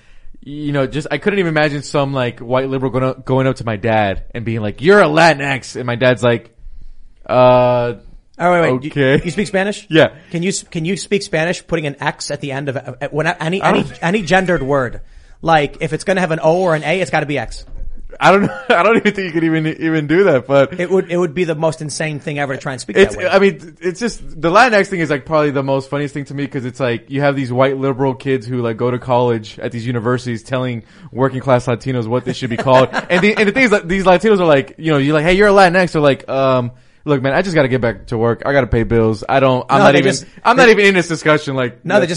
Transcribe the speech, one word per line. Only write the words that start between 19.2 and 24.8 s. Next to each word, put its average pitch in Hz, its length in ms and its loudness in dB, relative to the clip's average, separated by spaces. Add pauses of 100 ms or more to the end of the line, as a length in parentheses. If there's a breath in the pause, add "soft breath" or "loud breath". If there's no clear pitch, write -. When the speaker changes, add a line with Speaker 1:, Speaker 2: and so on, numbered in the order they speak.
Speaker 1:
you 170 60 -8
could 160 120 -2
even, 160 220 0
even 160 420 -2
do 175 160 4
that, 139 220 2
but 139 340 2
Speaker 2:
It 175 100 -4
would, 190 220 0
it 175 40 0
would 175 160 -2
be 175 120 -2
the 160 100 -2
most 156 260 -4
insane 151 380 -8
thing 143 220 -8
ever 135 160 -4
to - 40 -12
try 143 120 -8
and 123 80 -10
speak - 160 -8
Speaker 1:
it's, 196 180 4
Speaker 2:
that 208 100 -10
way. 180 60 0
Speaker 1:
I 190 80 4
mean, 165 420 0
it's 170 200 -6
just, 233 200 -6 (200)
the 165 100 0
Latinx 208 380 4